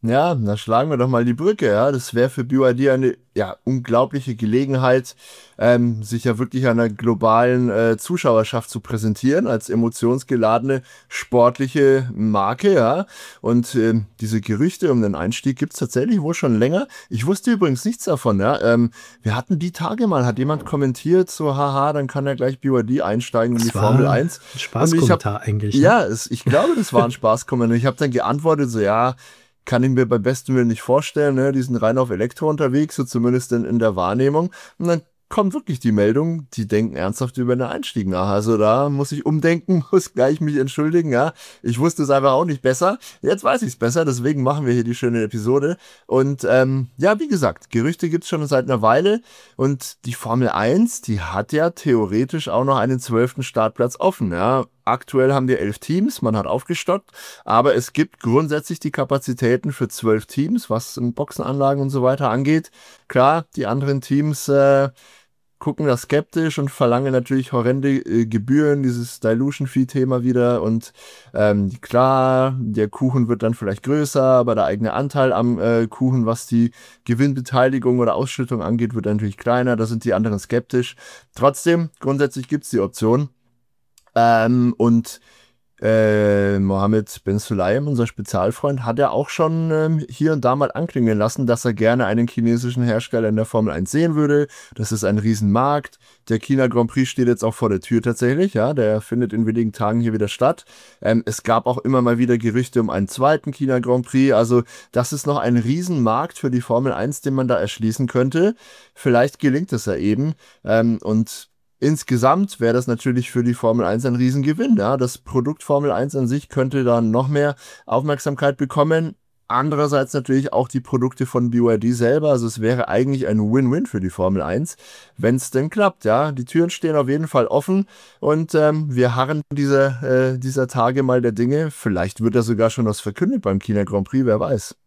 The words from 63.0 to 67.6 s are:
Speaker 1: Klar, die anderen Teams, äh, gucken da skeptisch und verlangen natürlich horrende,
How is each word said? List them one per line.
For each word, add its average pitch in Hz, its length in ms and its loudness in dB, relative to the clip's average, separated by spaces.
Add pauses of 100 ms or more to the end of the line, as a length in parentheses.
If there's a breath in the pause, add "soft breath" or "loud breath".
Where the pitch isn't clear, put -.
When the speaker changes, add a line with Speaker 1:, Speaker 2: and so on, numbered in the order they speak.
Speaker 1:
Klar, 147 380 2 (100)
die 131 100 -4
anderen 139 360 -2
Teams, 143 480 -2
äh, 139 400 4 (680 soft breath)
gucken 151 280 -4
da 131 100 2
skeptisch 151 640 -2
und 143 100 -2
verlangen 131 440 0
natürlich 127 400 -2
horrende, 131 380 0